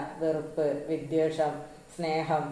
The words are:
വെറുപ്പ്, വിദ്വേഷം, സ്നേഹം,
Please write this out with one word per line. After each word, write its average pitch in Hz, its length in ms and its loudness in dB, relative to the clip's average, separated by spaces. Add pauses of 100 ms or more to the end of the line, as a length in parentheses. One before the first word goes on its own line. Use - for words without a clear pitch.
(180)
വെറുപ്പ്, 156 480 0 (220)
വിദ്വേഷം, 156 680 2 (420)
സ്നേഹം, 156 560 0